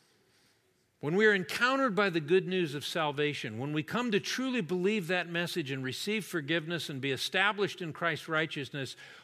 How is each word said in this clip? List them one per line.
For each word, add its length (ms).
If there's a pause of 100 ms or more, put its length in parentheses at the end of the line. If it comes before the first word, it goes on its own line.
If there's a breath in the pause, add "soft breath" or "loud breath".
(1000 soft breath)
When 160
we 100
are 80
encountered 640
by 140
the 100
good 260
news 300
of 100
salvation, 720
when 140
we 100
come 300
to 80
truly 400
believe 480
that 200
message 440
and 100
receive 420
forgiveness 640
and 120
be 100
established 720
in 100
Christ's 360
righteousness, 640 (300 loud breath)